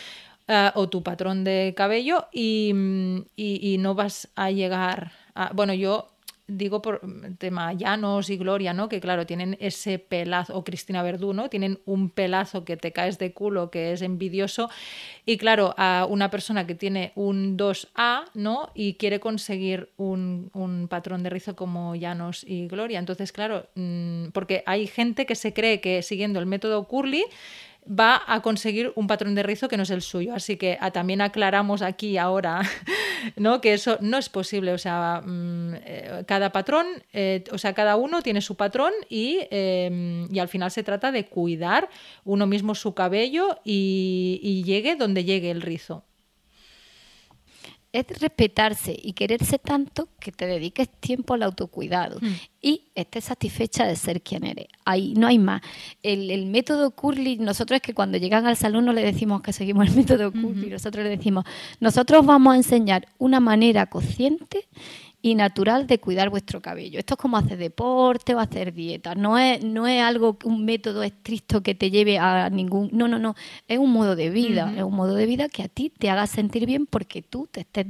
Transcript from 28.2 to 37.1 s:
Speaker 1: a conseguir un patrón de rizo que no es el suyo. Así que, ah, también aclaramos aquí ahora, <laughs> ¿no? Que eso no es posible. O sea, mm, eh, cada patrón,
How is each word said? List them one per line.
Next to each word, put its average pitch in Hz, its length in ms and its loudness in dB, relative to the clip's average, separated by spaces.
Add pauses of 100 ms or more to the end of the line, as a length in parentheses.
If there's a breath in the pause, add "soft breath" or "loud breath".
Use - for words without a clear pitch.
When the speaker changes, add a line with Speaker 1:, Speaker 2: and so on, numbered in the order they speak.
Speaker 1:
a 226 140 0
conseguir 220 560 -2
un 214 100 0
patrón 208 280 0
de 202 80 2
rizo 208 260 -2
que 233 80 -2
no 196 60 2
es 185 80 -2
el 180 100 -2
suyo. 190 340 -6
Así 196 220 -6
que, 180 240 0
ah, 190 100 -2
también 185 300 -2
aclaramos 202 640 2
aquí 190 340 -4
ahora, 180 460 0
<laughs> 254 760 -4
¿no? 226 240 2
Que 214 140 4
eso 214 260 0
no 220 160 0
es 269 140 -4
posible. 190 420 -4
O 175 60 -2
sea, 170 440 -4
mm, 175 520 -6 (100)
eh, - 420 -12
cada 196 240 2
patrón, 294 360 0 (260)